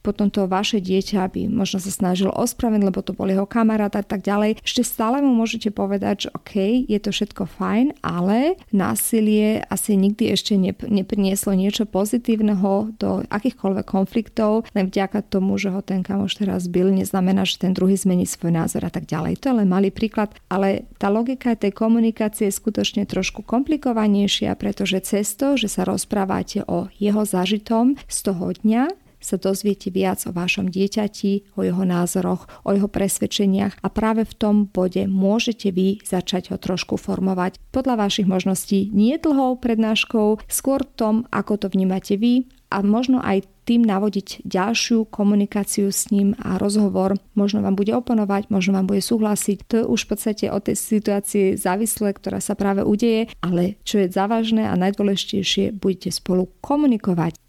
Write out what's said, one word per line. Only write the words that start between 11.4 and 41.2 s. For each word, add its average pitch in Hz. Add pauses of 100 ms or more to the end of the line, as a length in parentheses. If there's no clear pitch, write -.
niečo 196
pozitívneho 208
do 196
akýchkoľvek 196
konfliktov, 214
len 190
vďaka 202
tomu, 196
že 196
ho 190
ten 190
kamoš 196
teraz 185
bil, 185
neznamená, 190
že -
ten 190
druhý 190
zmení 185
svoj 170
názor 170
a 175
tak 160
ďalej. 165
To 269
je 240
len 196
malý 190
príklad, 214 (160)
ale 196
tá 202
logika 240
tej 202
komunikácie 220
je 196
skutočne 202
trošku -
komplikovanejšia, 214
pretože 190
cez 202
to, 277
že 226
sa 190
rozprávate 190
o 175 (100)
jeho 208
zažitom 214
z -
toho 185
dňa, 220 (340)
sa -
dozviete 196
viac 190
o 190
vašom 180
dieťati, 202
o -
jeho 185
názoroch, 180 (160)
o -
jeho 196
presvedčeniach 196
a 196
práve 220
v -
tom 208
bode 185
môžete 202
vy 190
začať 185
ho -
trošku 185
formovať 185
podľa 247
vašich 196
možností, 190
nie 233
dlhou 269
prednáškou, 220
skôr 269
tom, 220